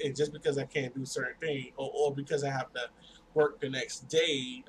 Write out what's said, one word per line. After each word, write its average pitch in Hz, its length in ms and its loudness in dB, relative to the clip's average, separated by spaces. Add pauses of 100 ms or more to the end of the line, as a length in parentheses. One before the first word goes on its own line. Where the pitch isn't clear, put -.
and 135 120 0
just 147 160 2
because 143 260 0
I 135 80 0
can't 127 300 -2
do 135 100 -4
certain 127 340 -4
things 135 380 -4
or, - 160 -4
or 143 220 2
because 143 280 -2
I 139 60 2
have 131 240 -2
to 120 160 -4 (440)
work 147 260 4
the 135 100 -2
next 131 380 -6
day. 131 600 2